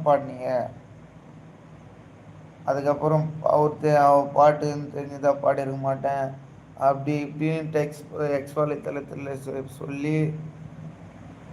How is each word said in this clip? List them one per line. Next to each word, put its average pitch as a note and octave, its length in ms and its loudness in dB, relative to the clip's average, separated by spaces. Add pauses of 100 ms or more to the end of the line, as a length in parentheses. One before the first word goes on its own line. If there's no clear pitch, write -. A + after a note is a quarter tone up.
பாடினீங்க. C3 640 0 (2000)
அதுக்கப்புறம் D3 640 0 (140)
அவர் D3+ 380 4
தெ-, D3+ 140 4
அவர் C#3+ 400 6
பாட்டுன்னு D3 600 4
தெரிஞ்சுதா C#3+ 480 0
பாடியிருக்க C#3 360 0
மாட்டேன். C3+ 500 -2 (480)
அப்படி C#3 460 2
இப்படின்னு D#3 480 -2
டெக்ஸ்ட், D3+ 600 -2
எக்ஸ் C#3+ 280 -4
வலைத்தளத்துல C#3+ 840 -4
சொ-, C3+ 200 -6
சொல்லி D3+ 680 -2 (1200)